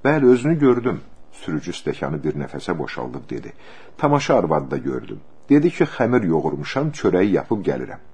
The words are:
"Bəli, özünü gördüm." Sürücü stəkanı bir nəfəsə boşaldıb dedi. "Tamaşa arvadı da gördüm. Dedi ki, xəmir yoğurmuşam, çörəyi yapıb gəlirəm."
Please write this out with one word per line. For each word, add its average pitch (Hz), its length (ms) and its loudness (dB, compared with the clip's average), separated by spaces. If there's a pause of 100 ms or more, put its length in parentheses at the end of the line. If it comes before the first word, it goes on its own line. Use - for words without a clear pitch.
"Bəli, 143 280 4
özünü 143 260 4
gördüm." 127 420 2 (320)
Sürücü 80 380 -6
stəkanı 76 540 -6
bir 76 100 -2
nəfəsə 73 440 -6
boşaldıb 64 520 -10
dedi. - 220 -10 (460)
"Tamaşa 143 400 2
arvadı 156 320 0
da 143 60 -2
gördüm. 110 440 -6 (280)
Dedi 151 220 6
ki, - 140 0
xəmir 117 420 2
yoğurmuşam, 80 640 0
çörəyi 98 400 2
yapıb 92 360 0
gəlirəm." 62 360 -6 (120)